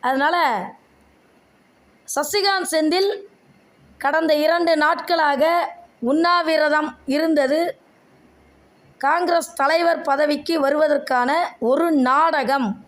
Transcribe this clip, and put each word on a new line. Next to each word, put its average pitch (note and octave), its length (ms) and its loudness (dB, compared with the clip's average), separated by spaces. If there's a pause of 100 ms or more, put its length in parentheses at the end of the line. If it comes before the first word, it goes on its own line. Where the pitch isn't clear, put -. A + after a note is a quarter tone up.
அதனால C4+ 640 0 (1500)
சசிகாந்த் F#4+ 580 -2
செந்தில் E4 480 0 (760)
கடந்த D#4 380 0
இரண்டு E4 420 2
நாட்களாக D#4+ 960 0 (260)
உண்ணாவிரதம் D4+ 1040 0
இருந்தது D4+ 760 0 (1160)
காங்கிரஸ் E4+ 580 -2
தலைவர் E4 460 0
பதவிக்கு D4 680 -2
வருவதற்கான C#4 680 0 (260)
ஒரு D4 320 0
நாடகம் C4+ 960 0